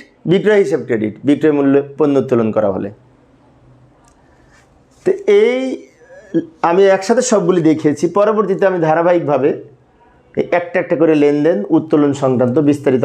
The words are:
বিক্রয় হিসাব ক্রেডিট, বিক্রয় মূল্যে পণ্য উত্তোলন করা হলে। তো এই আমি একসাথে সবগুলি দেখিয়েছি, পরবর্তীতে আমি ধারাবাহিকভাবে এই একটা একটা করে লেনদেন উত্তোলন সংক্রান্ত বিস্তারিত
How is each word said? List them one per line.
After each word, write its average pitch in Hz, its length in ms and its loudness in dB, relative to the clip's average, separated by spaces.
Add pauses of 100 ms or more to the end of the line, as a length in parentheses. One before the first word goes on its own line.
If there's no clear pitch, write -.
(320)
বিক্রয় 202 320 2
হিসাব 151 240 -2
ক্রেডিট, 107 260 -2 (140)
বিক্রয় 147 300 2
মূল্যে 139 240 2 (160)
পণ্য 143 240 0
উত্তোলন 120 340 0
করা 110 200 0
হলে। 101 140 -8 (2250)
তো 185 60 2 (300)
এই 247 200 0 (1080)
আমি 180 120 2 (140)
একসাথে 233 360 0
সবগুলি 180 380 2
দেখিয়েছি, 147 360 0 (140)
পরবর্তীতে 202 500 0
আমি 185 180 -2
ধারাবাহিকভাবে 156 600 0 (880)
এই - 100 -4 (140)
একটা 175 240 -6
একটা 175 180 -4
করে 160 120 4 (100)
লেনদেন 147 340 0 (200)
উত্তোলন 147 340 0 (100)
সংক্রান্ত 127 360 0 (120)
বিস্তারিত 135 360 0